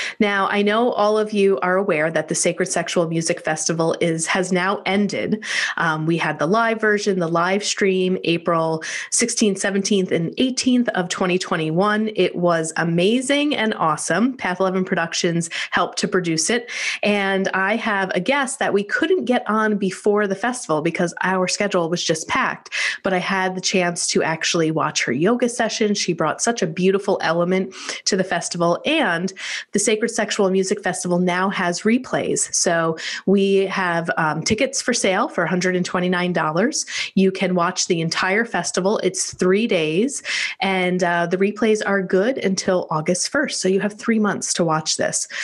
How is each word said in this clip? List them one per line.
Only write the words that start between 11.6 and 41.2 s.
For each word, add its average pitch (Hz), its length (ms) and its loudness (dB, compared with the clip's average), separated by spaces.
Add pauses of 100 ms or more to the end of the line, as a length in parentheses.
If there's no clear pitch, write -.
It 180 220 0
was 165 400 2
amazing 247 800 2
and 220 180 0
awesome. 170 640 0
Path 180 240 -4
eleven 185 240 2
Productions 170 680 -2 (220)
helped - 260 0
to 202 80 -2
produce 170 420 0
it. 240 220 -2 (320)
And 196 460 0
I 190 260 0
have 202 400 -2
a 180 60 0
guest 262 400 -2
that 190 120 0
we 202 120 2
couldn't 320 400 0
get 247 260 0
on 214 280 2
before 202 500 0
the 190 80 -2
festival 240 440 -2
because 170 320 -2 (100)
our 185 260 0
schedule 180 420 0
was 175 140 -2
just 160 240 -2
packed. 220 440 -4 (300)
But 190 100 0
I 180 60 2
had 185 380 -2
the 185 40 -4
chance 175 480 0
to 170 140 2
actually 160 480 0
watch 151 360 0
her 131 60 -2
yoga 233 360 2
session. 220 460 0
She 190 180 -2
brought 160 280 -2
such 233 220 0
a 175 60 0
beautiful 190 320 2 (220)
element 175 520 0 (300)
to - 100 0
the 185 80 0
festival, 175 640 0
and 190 480 0 (400)
the - 60 0
Sacred 220 320 0
Sexual 208 400 0
Music 190 320 0
Festival 175 360 0
now 180 300 2
has 175 320 0
replays. - 720 0
So 165 440 2 (260)
we 196 440 4
have, 170 500 -2
um, 156 240 0
tickets 254 400 0
for 247 100 0
sale 208 340 2
for 202 160 -4
a 160 60 0
hundred 185 280 0
and 180 100 0
twenty-nine 180 480 0
dollars. 165 500 0 (300)
You 190 180 4
can 185 220 0
watch 175 320 0
the 165 160 0
entire 190 420 0
festival. 190 540 -2
It's - 340 -2
three 196 340 2
days, 180 560 0 (380)
and, 185 420 0
uh, 170 220 2